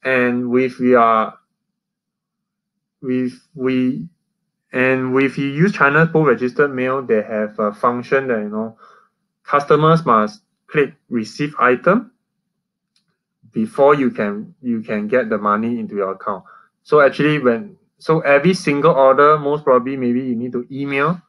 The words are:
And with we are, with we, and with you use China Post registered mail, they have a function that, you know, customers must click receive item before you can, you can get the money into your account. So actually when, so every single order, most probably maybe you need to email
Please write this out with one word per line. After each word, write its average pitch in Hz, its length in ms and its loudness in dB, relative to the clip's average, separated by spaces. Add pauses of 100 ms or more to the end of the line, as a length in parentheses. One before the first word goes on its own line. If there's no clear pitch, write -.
And 123 440 0
with 127 300 0
we 123 160 4
are, 113 420 2 (1600)
with 127 320 -4 (220)
we, 131 520 -2 (640)
and 131 420 -2
with 131 240 0
you 139 100 -4
use 160 260 0
China 151 340 2
Post 160 220 0
registered 123 440 0
mail, 131 280 -4
they 113 220 -2
have 107 360 -6
a 104 140 -2
function 127 560 -2
that, 113 100 -2
you 104 80 -8
know, 110 300 -8 (680)
customers 156 600 2
must 107 360 0 (260)
click 143 260 -2 (160)
receive 123 500 -6
item 127 520 0 (1400)
before 135 440 2
you 131 160 0
can, 104 500 -8
you 117 200 -4
can 107 280 -6
get 123 200 0
the 110 80 -2
money 107 400 -2
into 104 180 -10
your 98 160 -4
account. 95 340 -10 (380)
So 147 180 2
actually 143 380 2
when, 113 360 -2 (220)
so 160 240 -2
every 143 320 2
single 151 400 0
order, 135 440 4
most 147 280 -4
probably 131 320 2
maybe 123 240 0
you 127 140 -4
need 123 180 -8
to 123 180 -6
email 139 580 -2